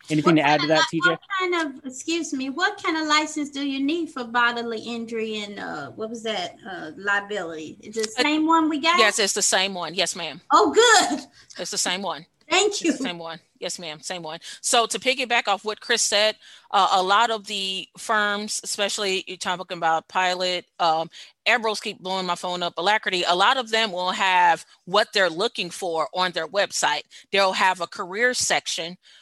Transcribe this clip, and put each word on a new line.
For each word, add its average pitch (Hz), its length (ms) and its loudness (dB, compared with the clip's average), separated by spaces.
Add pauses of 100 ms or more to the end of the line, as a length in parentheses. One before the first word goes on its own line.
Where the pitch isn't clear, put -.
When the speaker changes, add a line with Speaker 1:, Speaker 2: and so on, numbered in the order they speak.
(100)
Speaker 1:
Anything 156 260 4
Speaker 2:
What 156 60 6
Speaker 1:
to 139 60 4
add 151 120 6
to 143 60 0
Speaker 2:
kind 156 40 -2
of 156 60 6
Speaker 1:
that, 156 160 4
Speaker 2:
li-, 165 80 -2
Speaker 1:
T - 20 -
J? - 80 4
Speaker 2:
what 165 100 -2 (180)
kind 359 160 -2
of, 285 320 -4
excuse 320 480 -6
me, 262 160 -4
what 370 320 -2
kind 339 160 -2
of 311 80 -2
license 302 420 0
do 277 180 -6
you 269 160 -4
need 311 280 -2
for 247 140 -10
bodily 233 560 0
injury 226 640 -6
and, 202 160 -12
uh, 160 340 -8
what 220 180 -10
was 226 140 -10
that, 202 320 -6 (140)
uh, 165 260 -10
liability? 196 840 -4
Is 220 140 -14
it 220 180 -2
the 247 60 0
Speaker 1:
Uh, - 20 4
Speaker 2:
same 311 240 2
one 320 220 4
we 302 120 -2
got? 330 180 2
Speaker 3:
Yes, 214 200 4
it's 202 140 2
the 208 80 -2
same 196 320 2
one. 170 220 -8
Yes, 180 200 0
ma'am. 170 360 -10
Speaker 2:
Oh, 311 220 6
good. 427 480 6 (380)
Speaker 3:
It's 175 120 -8
the 196 80 -4
same 185 240 -2
one. 160 240 -8 (240)
Speaker 2:
Thank 403 320 2
you. 339 80 2
Speaker 3:
It's - 80 -2
the 269 60 -6
same 175 140 -6
one. 165 200 -12 (220)
Yes, 180 180 -8
ma'am. 156 220 -12
Same 180 220 -10
one. 160 180 -12 (200)
So 233 260 2
to 226 120 -6
piggyback 247 480 0
off 202 180 -2
what 208 160 -6
Chris 226 220 0
said, 214 320 2 (380)
uh, 190 200 6
a 185 100 4
lot 208 280 4
of 208 160 -4
the 190 400 -6 (100)
firms, 208 680 -2
especially 202 640 -2
you're 185 80 -12
talking 180 400 -6
about 165 320 0
Pilot, 180 560 0 (160)
um, 160 300 2 (360)
Ambrose 220 320 2
keep - 220 -10
blowing 185 260 -4
my 175 80 -2
phone 180 300 -4
up, 175 120 -4
Alacrity, 185 460 0
a 175 140 2
lot 220 200 4
of 233 140 -4
them 220 220 0
will 180 200 -2
have 180 520 4 (200)
what 208 280 2
they're 185 180 4
looking 180 400 -4
for 165 420 -2
on 180 200 0
their 165 160 -4
website. 151 540 0 (280)
They'll 196 220 4
have 185 280 2
a 170 60 -4
career 214 480 -2
section, 170 600 -2 (260)